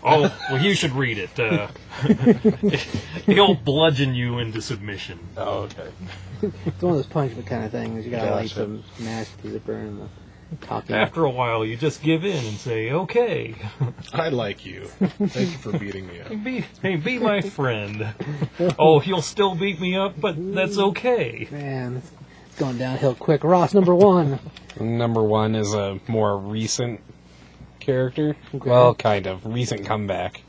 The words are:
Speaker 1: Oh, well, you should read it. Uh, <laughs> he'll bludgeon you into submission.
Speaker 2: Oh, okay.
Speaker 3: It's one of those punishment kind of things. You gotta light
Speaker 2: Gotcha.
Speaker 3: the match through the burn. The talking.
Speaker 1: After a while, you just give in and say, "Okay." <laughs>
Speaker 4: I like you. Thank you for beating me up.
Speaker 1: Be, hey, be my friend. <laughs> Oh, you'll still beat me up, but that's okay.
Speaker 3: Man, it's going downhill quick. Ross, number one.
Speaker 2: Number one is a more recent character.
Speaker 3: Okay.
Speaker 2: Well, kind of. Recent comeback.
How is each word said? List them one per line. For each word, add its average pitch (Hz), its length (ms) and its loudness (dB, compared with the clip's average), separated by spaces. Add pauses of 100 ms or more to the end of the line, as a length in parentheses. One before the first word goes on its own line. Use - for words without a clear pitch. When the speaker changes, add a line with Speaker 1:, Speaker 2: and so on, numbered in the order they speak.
Speaker 1:
Oh, 143 320 6 (140)
well, 131 120 2
you 196 120 4
should 160 200 0
read 123 260 0
it. 90 200 -8
Uh, 107 280 0 (360)
<laughs> - 1200 2
he'll 202 280 6
bludgeon 143 600 2
you 120 240 -2
into 110 220 -6
submission. 98 580 -10 (180)
Speaker 2:
Oh, 104 220 -4 (100)
okay. - 200 -14 (760)
Speaker 3:
It's - 160 -6
one 180 120 2
of 156 40 2
those 131 80 -2
punishment 123 420 -4
kind 113 160 -4
of 110 80 -6
things. 113 320 -6
You 120 80 -8
gotta 110 200 -2
light 104 180 -2
Speaker 2:
Gotcha. 104 160 -6
Speaker 3:
the 107 160 -10 (220)
match 110 240 -6 (140)
through 107 100 -12
the 107 80 -8
burn. 107 400 -10
The - 680 -16
talking. - 300 -6
Speaker 1:
After 165 300 0
a 139 40 2
while, 120 340 -2
you 110 140 -6
just 147 240 -2
give 160 240 0
in 170 180 -2
and 107 140 -6
say, 113 340 -4
"Okay." 165 600 -2 (320)
<laughs> - 280 -12
Speaker 4:
I 160 160 -2
like 113 360 -4
you. 92 200 -14
Thank - 500 -2 (160)
you 156 80 -10
for 127 180 -6
beating 95 300 -8
me 87 140 -16
up. 214 220 -10
Speaker 1:
Be, 247 220 -6 (160)
hey, 190 140 -2
be 226 240 -2
my 208 220 2
friend. 107 680 -4 (400)
<laughs> 175 320 -2
Oh, 156 220 8
you'll 185 200 0
still 196 340 0
beat 185 240 -2
me 185 160 -2
up, 196 240 -2
but 175 160 -2 (200)
that's 190 240 0
okay. 196 720 0
Speaker 3:
Man, 131 460 -6
it's - 600 -18
going 131 220 -2
downhill 127 360 0
quick. - 280 2
Ross, 170 320 4
number 180 180 6
one. 175 460 6 (400)
Speaker 2:
Number 117 440 2
one 107 320 4
is 107 180 0
a 98 340 -2
more 107 300 2
recent 110 640 -4 (800)
character. 135 560 0 (180)
Speaker 3:
Okay. 135 160 -4
Speaker 2:
Well, 123 260 8
kind 101 320 2
of. 92 180 -6
Recent 113 400 -4
comeback. 98 640 -2